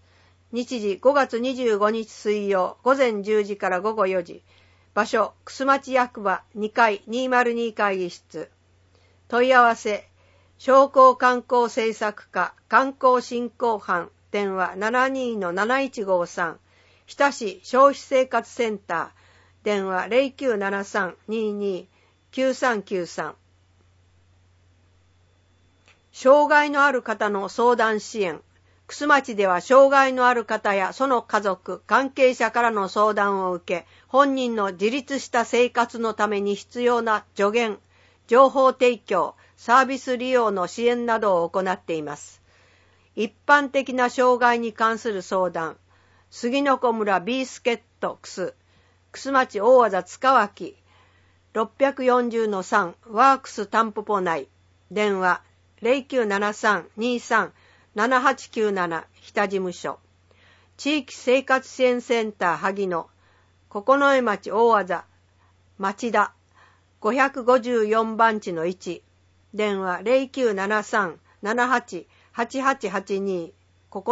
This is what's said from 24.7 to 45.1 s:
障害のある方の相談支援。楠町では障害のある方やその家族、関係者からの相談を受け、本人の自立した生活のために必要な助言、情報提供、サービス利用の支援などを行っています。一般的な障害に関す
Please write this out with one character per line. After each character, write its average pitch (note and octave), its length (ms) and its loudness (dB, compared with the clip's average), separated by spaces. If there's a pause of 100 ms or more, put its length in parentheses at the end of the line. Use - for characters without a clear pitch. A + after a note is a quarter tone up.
障 D4 360 4
害 D4 220 2
の C#4+ 160 2
あ C#4+ 60 2
る B3 100 -4
方 G#3+ 280 -4
の G3 200 -6
相 A#3+ 260 2
談 A3 240 0
支 G#3+ 220 -8
援。 E3 200 -4 (440)
楠 - 220 -8
町 C4+ 280 2
で G3 120 2
は F3+ 140 0
障 C4+ 280 8
害 C4+ 240 4
の B3+ 140 2
あ B3 60 4
る A#3 120 -2
方 G#3+ 300 -2
や F#3 180 -2
そ C4 140 -2
の B3 140 0
家 G#3+ 200 -2
族、 F#3+ 460 -6
関 C4 240 2
係 B3+ 240 4
者 A3+ 160 -2
か A#3+ 120 0
ら A#3 80 2
の G3+ 160 -2
相 G#3 280 2
談 G3+ 260 0
を F#3 120 -2
受 F3 280 -6
け、 - 60 -20 (200)
本 C4+ 280 4
人 B3 200 -2
の G3 180 -2
自 G3 180 -2
立 C4+ 280 -6
し - 100 -12
た A#3 160 -2
生 B3 240 0
活 A#3 280 -2
の A3+ 160 -2
た G#3+ 140 -2
め G#3 140 -4
に G3+ 120 -2
必 - 280 -10
要 A#3+ 200 2
な A3 240 -2 (100)
助 G3+ 160 0
言、 A3 280 -2 (480)
情 C4 220 6
報 C4 240 2
提 B3 260 2
供、 E3+ 360 -2 (220)
サ A#3 220 2
ー C4 60 4
ビ C4 120 -4
ス B3+ 200 -4
利 B3 120 -6
用 A#3+ 220 2
の F3+ 160 -4
支 A#3 180 -6
援 A#3+ 200 0
な A3+ 140 0
ど F#3+ 240 2
を E3 60 -4
行 F#3+ 120 -4
っ F#3+ 180 -2
て - 160 -6
い D#3 80 -6
ま D3 120 -10
す。 - 240 -20 (760)
一 A3+ 180 -4 (120)
般 C#4+ 240 4
的 C4+ 240 -4
な B3 160 0
障 B3+ 300 2
害 A#3+ 200 2
に A#3 120 -6
関 A3+ 260 -2
す A3 140 -6